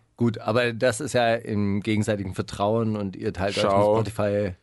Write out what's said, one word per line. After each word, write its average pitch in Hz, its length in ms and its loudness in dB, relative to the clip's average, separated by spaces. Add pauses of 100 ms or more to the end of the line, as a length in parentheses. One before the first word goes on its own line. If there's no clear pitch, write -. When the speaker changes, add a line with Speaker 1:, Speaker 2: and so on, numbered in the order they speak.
(180)
Speaker 1:
Gut, 117 220 0
aber 120 340 0
das 117 260 0
ist 147 140 -6
ja 117 220 4
im 104 460 -2
gegenseitigen 104 540 0
Vertrauen 110 640 -2
und 98 180 -6
ihr 110 180 -4
teilt 98 240 -2
euch 104 60 2
Speaker 2:
Schau. 104 320 4
Speaker 1:
einen 110 100 2
Spotify 104 580 -2